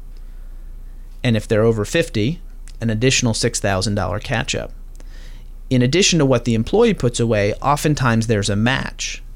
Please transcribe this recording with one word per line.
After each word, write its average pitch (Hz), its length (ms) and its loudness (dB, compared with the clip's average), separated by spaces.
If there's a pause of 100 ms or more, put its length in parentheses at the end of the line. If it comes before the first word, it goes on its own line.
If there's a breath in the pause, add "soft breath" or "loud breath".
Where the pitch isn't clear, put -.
(1200 soft breath)
And 117 140 2
if 104 100 -2
they're 110 240 4
over 107 140 2
fifty, 156 560 0 (400)
an 113 100 0
additional 113 440 2
six - 260 -2
thousand 101 360 0
dollar 95 240 -2
catch-up. - 500 -4 (1000 soft breath)
In 127 140 4
addition 160 360 4
to 147 80 4
what 127 180 4
the 117 100 2
employee 202 400 4
puts - 260 0
away, 107 340 2
oftentimes 135 720 2
there's 107 240 2
a 98 60 2
match, - 680 -2 (140)